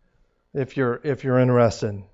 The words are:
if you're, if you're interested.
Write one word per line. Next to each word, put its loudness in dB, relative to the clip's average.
if -6
you're, -2
if -4
you're 2
interested. 2